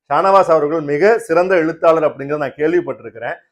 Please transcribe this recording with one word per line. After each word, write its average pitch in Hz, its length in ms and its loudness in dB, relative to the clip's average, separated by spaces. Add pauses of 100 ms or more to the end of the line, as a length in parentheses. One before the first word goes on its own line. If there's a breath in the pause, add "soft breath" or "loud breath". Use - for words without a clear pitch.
(100)
ஷானவாஸ் 180 440 2
அவர்கள் 156 260 0
மிக 151 380 0
சிறந்த 185 380 0
எழுத்தாளர் 160 520 2
அப்படிங்கிறத 143 360 -6
நான் 131 160 -10
கேள்விப்பட்டிருக்கிறேன். 131 760 -4 (160)